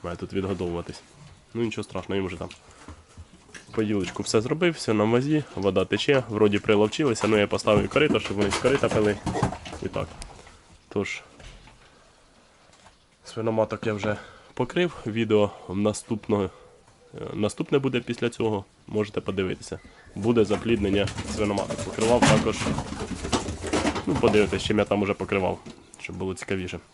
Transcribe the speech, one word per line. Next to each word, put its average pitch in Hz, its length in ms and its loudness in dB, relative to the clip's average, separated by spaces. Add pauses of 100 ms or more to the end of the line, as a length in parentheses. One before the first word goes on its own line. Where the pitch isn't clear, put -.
Має 87 120 -6
тут 87 180 -10
відгодовуватись. 90 680 -4 (540)
Ну 117 80 -2
нічого 104 200 -4
страшного, 95 320 -6
їм 98 120 0
вже 90 100 -8
там 87 120 -10 (1200)
поділочку 104 520 -2
все 110 180 2
зробив, 160 320 0
все - 200 -2
на 104 100 4
вазі, 135 400 2 (120)
вода 95 300 2
тече, 131 440 2
вроді 104 300 4
приловчилися, 107 680 2
ну 107 100 6
я 101 100 4
поставив 101 420 2
корито, 139 300 4
щоб 98 180 -6
вони 101 140 2
з - 60 -2
корита 127 320 2
пили. 104 280 2 (640)
І - 60 -6
так. - 200 -6 (800)
Тож, - 320 -4 (2000)
свиноматок 110 600 -2
я 110 60 0
вже 104 240 -2 (360)
покрив, 170 520 -2
відео 107 460 4 (180)
наступного, 104 760 0
е, 92 60 -2 (840)
наступне 107 460 0
буде 131 200 -2
після 117 300 -4
цього, 107 360 -2 (220)
можете 104 340 -2
подивитися. 95 580 -4 (360)
Буде 110 300 4
запліднення 101 640 2 (280)
свиноматок. 101 420 -2
Покривав 113 420 2
також, 110 380 4 (1500)
ну 135 100 0
подивитись, 104 480 4
чим 104 160 2
я 101 60 4
там 101 160 2
уже 101 120 0
покривав, 95 460 -2 (400)
щоб - 160 -12
було 92 180 -4
цікавіше. 92 460 -6 (140)